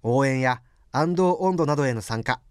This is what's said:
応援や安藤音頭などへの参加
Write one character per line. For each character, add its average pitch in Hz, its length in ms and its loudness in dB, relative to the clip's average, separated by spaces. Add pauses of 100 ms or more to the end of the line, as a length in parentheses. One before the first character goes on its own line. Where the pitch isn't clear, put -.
応 131 240 2
援 131 140 0
や 127 200 0 (320)
安 156 180 0
藤 180 120 0 (160)
音 185 180 0
頭 165 80 2
な 147 120 2
ど 143 100 2
へ 127 80 0
の 110 80 -6
参 113 200 -6
加 127 180 -4 (100)